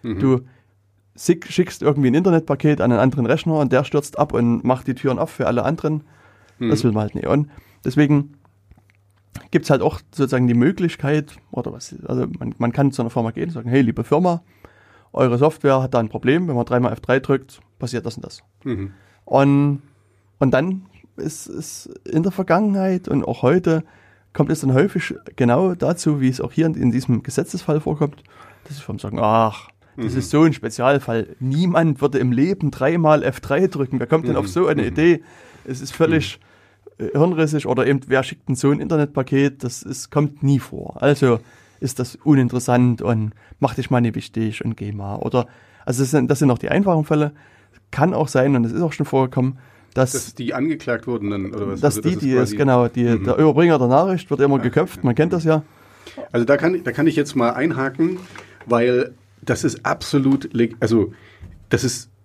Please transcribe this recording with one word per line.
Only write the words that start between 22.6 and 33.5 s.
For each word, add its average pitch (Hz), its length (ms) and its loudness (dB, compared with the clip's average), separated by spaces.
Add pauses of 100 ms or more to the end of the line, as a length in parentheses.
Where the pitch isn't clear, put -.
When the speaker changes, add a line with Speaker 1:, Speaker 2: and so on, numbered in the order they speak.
Speaker 2:
und - 180 0
auch - 160 -6
heute 160 420 2 (500)
kommt 151 180 0
es 151 100 -2
dann 131 120 2
häufig 170 400 0 (220)
genau 147 400 2
dazu, 156 460 -2
wie 131 80 2
es 127 120 -4
auch - 100 -8
hier 160 140 0
in, 160 100 0
in 123 160 2
diesem 120 320 0
Gesetzesfall 156 580 -4
vorkommt, 147 420 -4 (420)
dass 143 120 -16
die - 60 -18
Firmen 101 160 -10
sagen, 107 220 -8
„Ach, 110 460 2 (300)
das 117 160 -4
Speaker 1:
Mhm. 131 60 -2
Speaker 2:
ist 123 100 -6
so 151 140 4
ein 156 100 4
Spezialfall. 120 840 -2
Niemand 156 640 0
würde 143 180 0
im 123 120 2
Leben 156 400 0
dreimal 151 520 2
F - 180 -2
drei 170 260 0